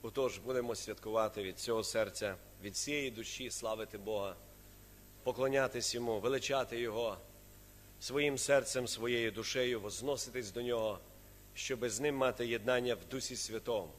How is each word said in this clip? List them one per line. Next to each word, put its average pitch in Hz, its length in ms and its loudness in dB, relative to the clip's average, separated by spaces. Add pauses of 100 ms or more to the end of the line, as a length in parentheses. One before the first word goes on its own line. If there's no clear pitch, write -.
Отож, 117 340 0
будемо 120 380 0
святкувати 107 680 0
від 95 160 -4
цього 113 240 0
серця, 101 520 0 (280)
від 98 100 -6
всієї 143 380 -2
душі 113 400 -8
славити 110 460 -4
Бога, 101 380 -2 (880)
поклонятись 127 720 2
Йому, 117 240 0
величати 123 600 0
Його 113 380 -2 (840)
своїм 143 380 2
серцем, 127 500 4
своєю 117 440 2
душею, 117 500 0
возноситись 120 680 -4
до 117 100 -4
Нього, 113 380 0 (540)
щоби 120 360 -2
з 107 100 -2
Ним 143 160 2
мати 123 320 2
єднання 120 480 2
в - 160 -12
Дусі 127 240 -4
Святому 107 640 -2